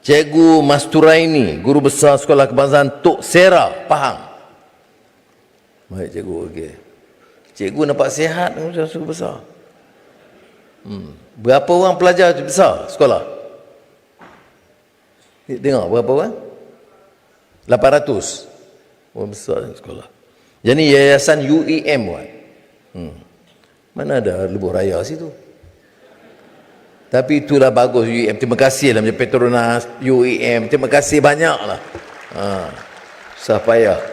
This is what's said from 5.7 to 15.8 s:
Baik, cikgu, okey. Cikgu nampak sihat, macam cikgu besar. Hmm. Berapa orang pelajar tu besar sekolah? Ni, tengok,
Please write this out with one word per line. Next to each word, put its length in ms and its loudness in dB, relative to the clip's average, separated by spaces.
Baik, 240 -12
cikgu, 180 -10
okey. 240 -14
Cikgu 400 -4
nampak 160 -2
sihat, 480 -4
macam 320 -8
cikgu 160 -12
besar. 400 -10
Hmm. 240 -16
Berapa 320 0
orang 320 2
pelajar 320 4
tu 160 -6
besar 400 0
sekolah? 320 2
Ni, 160 -12
tengok, 320 -2